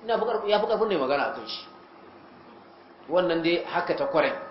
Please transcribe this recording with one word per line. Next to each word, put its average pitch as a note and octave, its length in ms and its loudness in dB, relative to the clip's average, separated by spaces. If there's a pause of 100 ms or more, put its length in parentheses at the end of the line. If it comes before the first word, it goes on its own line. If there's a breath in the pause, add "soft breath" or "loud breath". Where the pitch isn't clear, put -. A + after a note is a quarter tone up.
Ina A3 140 0
fi A3 60 0
ƙarfi, G#3 260 -2
ya G#3 100 4
fi A3+ 60 0
ƙarfin A3 220 0
ne F#3+ 100 0
magana C3+ 260 2
a A2 80 -2
kan - 160 -10
shi." - 160 -10 (1400)
Wannan E3 340 2
dai E3+ 260 2
haka E3+ 260 -2
ta C#3 120 -2
kware. D3 260 2 (180)